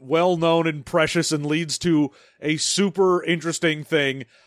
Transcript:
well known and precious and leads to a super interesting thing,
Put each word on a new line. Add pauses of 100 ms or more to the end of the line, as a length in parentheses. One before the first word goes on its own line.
well
known
and
precious
and
leads
to (300)
a
super
interesting
thing, (220)